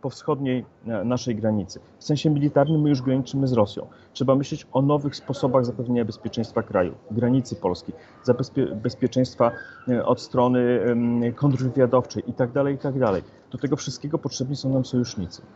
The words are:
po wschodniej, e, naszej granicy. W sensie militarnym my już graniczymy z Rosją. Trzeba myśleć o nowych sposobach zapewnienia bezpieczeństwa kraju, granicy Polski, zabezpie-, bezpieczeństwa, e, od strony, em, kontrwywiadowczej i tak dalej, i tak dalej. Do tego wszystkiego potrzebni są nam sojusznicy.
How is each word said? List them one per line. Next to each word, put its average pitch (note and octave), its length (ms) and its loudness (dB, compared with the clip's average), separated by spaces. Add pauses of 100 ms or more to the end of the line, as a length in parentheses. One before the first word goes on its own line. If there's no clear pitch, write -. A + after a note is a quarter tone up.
po C3 100 -6
wschodniej, C3 540 -2 (220)
e, G#2+ 180 -4
naszej A#2+ 320 -2
granicy. G#2 440 -2 (180)
W - 60 -20
sensie D3+ 260 0
militarnym D3 500 2
my D3+ 80 2
już C3+ 140 2
graniczymy C3+ 440 0
z B2+ 60 0
Rosją. G#2+ 340 2 (260)
Trzeba C3 220 2
myśleć C#3 380 -2
o C3 100 2
nowych C#3+ 340 2
sposobach C3 480 0
zapewnienia A#2+ 400 0
bezpieczeństwa A2 580 -4
kraju, F2+ 320 0 (160)
granicy A#2+ 460 0
Polski, - 360 -4 (320)
zabezpie-, B2 500 0
bezpieczeństwa, A#2+ 760 0 (380)
e, A#2+ 180 0
od B2+ 140 2
strony, B2+ 400 2
em, A#2+ 760 0
kontrwywiadowczej C3 960 2
i - 20 -6
tak A#2+ 200 -2
dalej, C#3 220 0
i C3+ 40 -8
tak C3+ 200 -4
dalej. G2 240 2 (280)
Do B2 80 -10
tego C#3+ 180 -2
wszystkiego D3 420 -6
potrzebni C3+ 380 -6
są C3 140 -4
nam C3 140 0
sojusznicy. A#2 580 -4 (140)